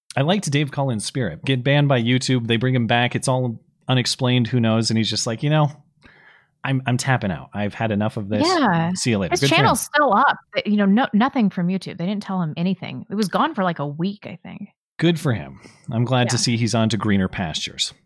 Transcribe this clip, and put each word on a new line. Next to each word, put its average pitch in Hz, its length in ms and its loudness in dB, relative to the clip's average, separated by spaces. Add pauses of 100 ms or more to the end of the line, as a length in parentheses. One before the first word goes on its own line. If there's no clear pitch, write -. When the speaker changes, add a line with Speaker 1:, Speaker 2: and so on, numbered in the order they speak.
(160)
Speaker 1:
I 131 60 2
liked 175 280 0
Dave 143 200 0
Cullen's 131 340 -4
spirit. 101 400 -6
Get 131 180 0
banned 143 260 4
by 131 120 4
YouTube. 127 460 2
They 117 100 2
bring 127 180 0
him 120 120 2
back. 120 280 2
It's - 140 -2
all 127 320 -2 (260)
unexplained. 123 600 2
Who 123 140 0
knows? 113 300 2
And 113 60 2
he's 104 140 0
just 104 160 -4
like, 113 160 -4
"You 147 80 0
know, 151 200 4 (960)
I'm, 131 220 0
I'm 123 100 2
tapping 120 340 0
out. 78 220 -8
I've 104 220 -4
had 113 160 -2
enough 107 260 0
of 101 140 -6
this. 269 160 0
Speaker 2:
Yeah. 190 480 2
Speaker 1:
See 131 160 -2
you 107 80 2
later." - 140 -2
Speaker 2:
His 349 80 0
Speaker 1:
Good 135 100 2
for 320 60 4
him. - 20 4
Speaker 2:
channel's - 240 2
still 285 320 2
up. 254 240 2 (260)
You 208 120 2
know, 202 100 2
no, 208 260 4
nothing 220 380 2
from 175 180 -2
YouTube. 185 300 -6
They 170 80 -4
didn't 208 160 -4
tell 185 180 -4
him 151 160 -4
anything. 170 540 -4
It 180 40 -6
was 202 140 0
gone 190 260 -2
for, 202 80 -2
like, 175 160 -2
a 147 80 -4
week, 165 400 -6
I - 160 -14
think. 92 280 -16 (280)
Speaker 1:
Good 165 220 2
for 131 140 0
him. 71 260 -10 (320)
I'm 117 140 0
glad 123 240 2
to 123 60 0
Speaker 2:
Yeah. 113 40 -2
Speaker 1:
see 120 160 0
he's 113 180 0
on 110 140 2
to 110 80 0
greener 98 320 2
pastures. - 640 -6 (140)